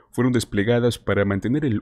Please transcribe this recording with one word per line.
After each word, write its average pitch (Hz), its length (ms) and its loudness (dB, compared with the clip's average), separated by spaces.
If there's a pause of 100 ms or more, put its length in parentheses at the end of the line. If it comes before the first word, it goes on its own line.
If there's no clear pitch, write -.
(120)
fueron 127 200 0
desplegadas 120 680 0
para 101 260 0
mantener 107 400 -2
el 107 160 -2